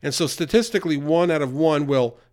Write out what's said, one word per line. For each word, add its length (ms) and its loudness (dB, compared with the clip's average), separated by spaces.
And 100 -4
so 140 -2
statistically, 720 -2
one 320 2
out 100 0
of 140 -4
one 320 2
will 320 0